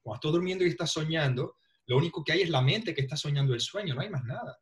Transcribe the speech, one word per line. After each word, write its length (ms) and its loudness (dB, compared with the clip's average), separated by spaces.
Cuando 160 -8
estás 140 -2
durmiendo 340 2
y 40 6
estás 220 -2
soñando, 640 0
lo 100 4
único 260 2
que 100 0
hay 80 4
es 80 2
la 120 4
mente 320 2
que 80 -2
está 160 -4
soñando 360 2
el 80 -2
sueño, 340 -4
no 60 -4
hay 80 -6
más 140 -4
nada. 380 -8